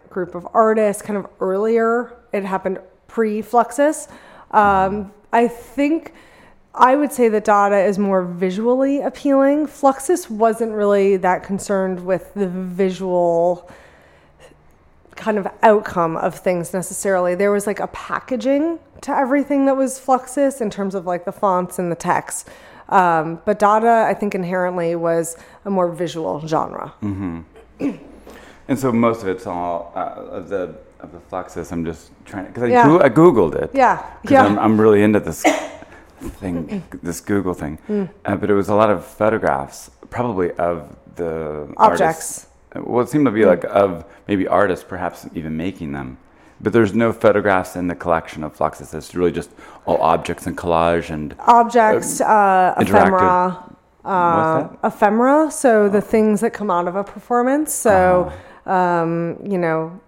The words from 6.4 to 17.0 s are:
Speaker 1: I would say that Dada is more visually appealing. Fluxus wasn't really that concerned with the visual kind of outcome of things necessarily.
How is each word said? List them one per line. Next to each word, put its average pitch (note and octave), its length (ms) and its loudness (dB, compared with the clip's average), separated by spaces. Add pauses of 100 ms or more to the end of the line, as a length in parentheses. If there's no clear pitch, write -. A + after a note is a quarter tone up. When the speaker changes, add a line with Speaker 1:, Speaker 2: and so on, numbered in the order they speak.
Speaker 1:
I B3+ 220 6
would D4 160 -2
say A#3+ 160 2
that G#3+ 160 0
Dada G3+ 320 4
is G3 200 2
more G3 240 2
visually G#3+ 800 -2
appealing. C#4 680 0
Fluxus - 640 0
wasn't A3 440 0
really G3+ 440 2
that F3+ 260 0
concerned F#3+ 600 -4
with F3+ 280 -4
the G3+ 140 -2
visual F3+ 1200 -2 (1500)
kind G#3+ 220 -4
of F#3+ 100 -4 (160)
outcome F#3+ 540 2
of F#3 180 -4
things F3 380 -4
necessarily. F3+ 640 -2